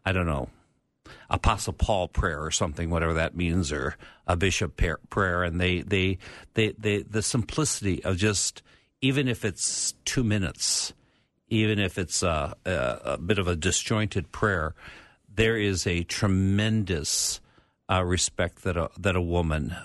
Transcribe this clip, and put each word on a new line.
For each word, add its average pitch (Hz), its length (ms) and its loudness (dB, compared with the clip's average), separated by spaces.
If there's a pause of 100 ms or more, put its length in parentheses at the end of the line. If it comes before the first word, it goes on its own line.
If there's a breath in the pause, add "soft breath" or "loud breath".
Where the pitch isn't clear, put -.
I 95 80 0
don't 90 140 0
know, 71 240 -2 (800 loud breath)
Apostle 104 420 2
Paul 92 360 0
prayer 78 340 -2
or 80 80 -4
something, 82 400 -2
whatever 82 240 2
that 80 200 0
means, 85 380 0
or 69 240 -4 (300 loud breath)
a 90 100 2
bishop 87 400 0
par-, 82 320 0
prayer, 90 340 0
and 87 160 0
they, 90 220 2
they, 95 380 0 (340 loud breath)
they, 110 260 2
they, 104 240 0
the 104 200 -2
simplicity - 840 0
of 90 140 0
just, 104 440 0 (380 soft breath)
even 131 260 2
if 120 180 -2
it's - 500 -4 (100)
two - 200 0
minutes, - 680 -2 (560 soft breath)
even 107 300 2
if 98 200 0
it's - 240 -2
a, 78 420 0
a, 67 400 -2
a 67 140 -2
bit 95 200 0
of 90 80 0
a 87 80 2
disjointed 101 800 -2
prayer, 90 420 0 (580 loud breath)
there 113 260 2
is 98 280 0
a 87 180 0
tremendous, 98 1400 2 (500 soft breath)
uh, 92 120 4
respect - 600 0
that 87 140 0
a, 82 100 0 (100)
that 92 160 0
a 90 60 2
woman 82 640 0